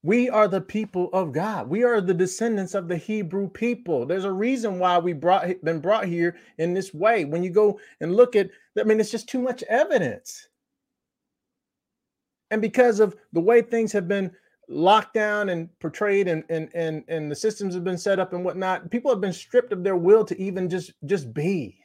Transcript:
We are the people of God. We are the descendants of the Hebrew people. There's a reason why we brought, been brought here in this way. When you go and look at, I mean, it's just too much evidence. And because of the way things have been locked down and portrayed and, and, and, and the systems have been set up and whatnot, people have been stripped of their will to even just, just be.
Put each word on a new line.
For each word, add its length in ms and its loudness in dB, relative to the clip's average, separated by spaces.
We 280 2
are 180 4
the 140 0
people 500 -4
of 220 -2
God. 340 -4
We 160 0
are 160 2
the 140 0
descendants 600 -2
of 140 -4
the 80 -4
Hebrew 540 -4
people. 560 -2
There's 180 -2
a 80 -2
reason 480 -2
why 180 4
we 140 0
brought, 500 0
been 200 -2
brought 240 0
here 320 -2
in 160 0
this 200 -4
way. 320 2
When 180 -4
you 60 -4
go 320 2
and 160 -2
look 220 6
at, 120 2
I 40 0
mean, 180 4
it's 100 -2
just 160 -8
too 120 -4
much 240 -4
evidence. 840 -2
And 120 -2
because 400 4
of 160 2
the 80 2
way 200 6
things 300 -2
have 160 -2
been 240 -2
locked 460 2
down 340 0
and 180 -4
portrayed 500 0
and, 200 -2
and, 240 -4
and, 360 -4
and 200 -6
the 60 -6
systems 380 -4
have 100 -6
been 140 -4
set 220 0
up 120 -4
and 140 -6
whatnot, 440 -4
people 220 -2
have 80 0
been 140 -2
stripped 400 -2
of 100 -6
their 140 0
will 260 6
to 180 -6
even 280 -4
just, 240 -6
just 300 -4
be. 520 -4